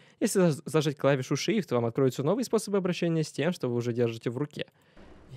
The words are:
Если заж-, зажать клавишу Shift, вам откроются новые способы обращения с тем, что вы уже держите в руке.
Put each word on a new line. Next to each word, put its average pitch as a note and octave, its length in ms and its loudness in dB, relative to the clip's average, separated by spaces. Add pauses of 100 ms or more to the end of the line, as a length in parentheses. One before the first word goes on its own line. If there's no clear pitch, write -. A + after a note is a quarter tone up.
(200)
Если A3 220 2
заж-, E3 240 2
зажать D3+ 320 0
клавишу C#3 380 2
Shift, F3 380 -2
вам A#2+ 120 2
откроются C3 360 0
новые G3 220 0
способы G#3 340 -2
обращения E3+ 460 0
с - 80 -6
тем, D#3+ 220 -2
что C3 160 -4
вы A#2+ 60 -2
уже A#2+ 180 0
держите A#2 360 0
в A#2 80 -6
руке. - 280 -6 (720)